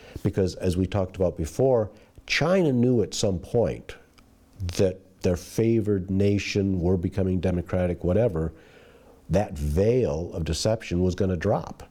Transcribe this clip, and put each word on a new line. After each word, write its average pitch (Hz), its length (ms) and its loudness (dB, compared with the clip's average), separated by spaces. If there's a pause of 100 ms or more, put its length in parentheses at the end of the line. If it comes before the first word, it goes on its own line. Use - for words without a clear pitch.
(240)
because 98 320 0
as 92 200 -2
we 92 120 0
talked 95 280 -4
about 87 220 0
before, 117 540 0 (340)
China 165 480 2
knew 120 300 4
at - 100 -4
some 98 240 0
point 80 560 -2 (840)
that 92 220 2 (220)
their 90 160 2
favored 104 720 0
nation 98 720 0
were 92 160 2
becoming 92 420 0
democratic, 90 640 -2
whatever, 90 480 2 (800)
that 82 280 0
veil 85 760 0
of 82 120 -6
deception 87 560 -2
was 90 140 2
gonna 92 220 0
drop. - 540 -4